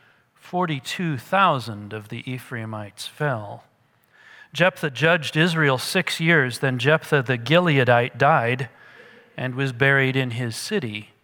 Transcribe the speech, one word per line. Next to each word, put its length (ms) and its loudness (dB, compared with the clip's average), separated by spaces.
forty-two 840 -4
thousand 760 -2
of 160 -12
the 220 -12
Ephraimites 760 -10
fell. 580 -6
Jephthah 380 0
judged 460 0
Israel 420 2
six 420 -2
years. 380 2
Then 200 -2
Jephthah 440 2
the 160 -2
Gileadite 800 4
died 520 2
and 180 -6
was 180 -2
buried 440 2
in 160 0
his 240 -6
city 540 -6